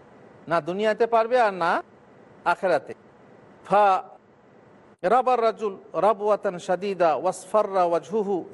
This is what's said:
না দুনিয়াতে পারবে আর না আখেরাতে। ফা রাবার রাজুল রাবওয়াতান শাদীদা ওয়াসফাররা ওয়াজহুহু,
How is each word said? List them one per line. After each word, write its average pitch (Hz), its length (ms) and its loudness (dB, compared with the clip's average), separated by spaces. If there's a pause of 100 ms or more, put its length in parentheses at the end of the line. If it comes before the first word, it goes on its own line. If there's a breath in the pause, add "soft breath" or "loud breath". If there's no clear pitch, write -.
(480)
না 165 120 0
দুনিয়াতে 208 460 -2
পারবে 226 340 2
আর 208 140 2
না 185 280 -2 (640)
আখেরাতে। 170 500 -2 (680)
ফা 196 380 2 (1000)
রাবার 240 400 2
রাজুল 202 340 -2 (160)
রাবওয়াতান 196 680 0
শাদীদা 180 560 0
ওয়াসফাররা 185 720 0
ওয়াজহুহু, 175 680 -2